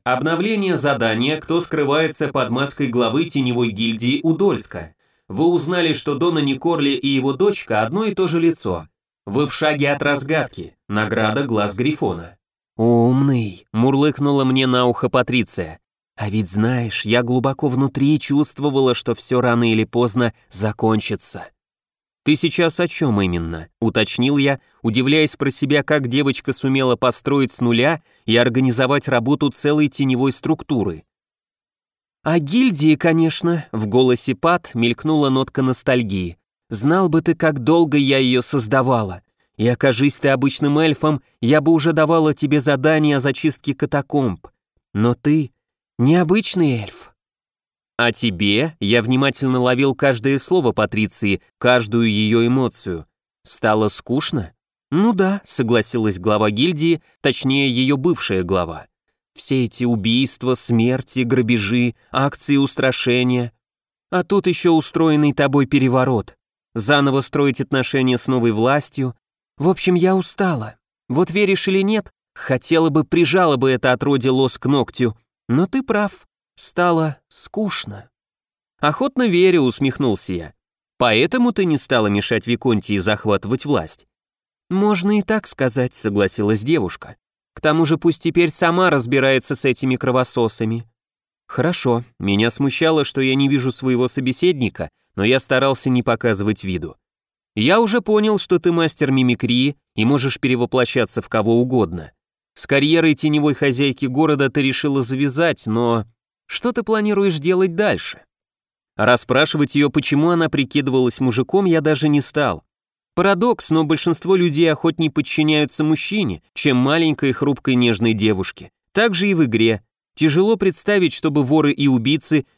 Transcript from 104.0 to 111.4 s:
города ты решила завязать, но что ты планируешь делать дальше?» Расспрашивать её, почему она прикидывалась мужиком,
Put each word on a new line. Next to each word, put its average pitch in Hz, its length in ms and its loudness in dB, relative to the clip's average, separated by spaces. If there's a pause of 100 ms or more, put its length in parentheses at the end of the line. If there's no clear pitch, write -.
города 139 440 0
ты 147 120 -2
решила 135 400 -2
завязать, 135 640 -2
но 117 400 0 (400)
что - 260 -4
ты 233 100 -4
планируешь 202 560 0
делать 180 360 0
дальше?» 170 460 -2 (760)
Расспрашивать 127 800 0
её, 143 160 2
почему 151 400 0
она 165 180 2
прикидывалась 131 720 0
мужиком, 131 440 0